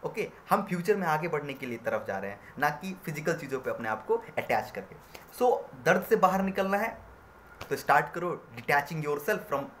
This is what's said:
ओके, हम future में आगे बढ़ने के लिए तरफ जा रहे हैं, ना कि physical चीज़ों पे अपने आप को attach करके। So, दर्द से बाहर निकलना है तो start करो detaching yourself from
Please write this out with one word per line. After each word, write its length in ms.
ओके, 260
हम 120
future 340
में 120
आगे 200
बढ़ने 260
के 120
लिए 120
तरफ 300
जा 100
रहे 140
हैं, 80
ना 100
कि 260
physical 280
चीज़ों 260
पे 100
अपने 200
आप 160
को 120
attach 340
करके। 240
So, 180
दर्द 180
से 120
बाहर 260
निकलना 360
है 360
तो 60
start 380
करो 320
detaching 480
yourself 340
from 120